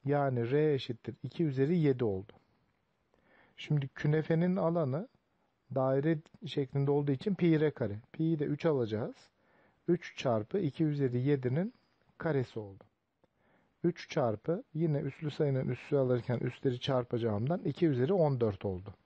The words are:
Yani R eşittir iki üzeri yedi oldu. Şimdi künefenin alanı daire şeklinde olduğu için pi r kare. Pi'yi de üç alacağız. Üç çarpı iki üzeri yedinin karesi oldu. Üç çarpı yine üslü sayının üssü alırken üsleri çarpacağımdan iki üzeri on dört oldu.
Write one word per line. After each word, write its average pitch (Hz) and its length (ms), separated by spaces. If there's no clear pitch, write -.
Yani 135 460
R 151 220
eşittir 131 500
iki 139 200
üzeri 143 340
yedi 135 260
oldu. 98 300
Şimdi 143 300
künefenin 160 680
alanı 170 520
daire 139 420
şeklinde 139 460
olduğu 143 200
için 175 240
pi 165 240
r 151 120
kare. 104 280
Pi'yi 160 280
de 147 60
üç 147 200
alacağız. 127 500
Üç - 300
çarpı 117 420
iki 160 240
üzeri 143 380
yedinin 139 520
karesi 139 420
oldu. 101 240
Üç - 260
çarpı 147 540
yine 156 260
üslü 151 320
sayının 135 380
üssü - 260
alırken 123 440
üsleri 123 400
çarpacağımdan 120 840
iki 165 240
üzeri 135 260
on 147 260
dört 107 260
oldu. 92 300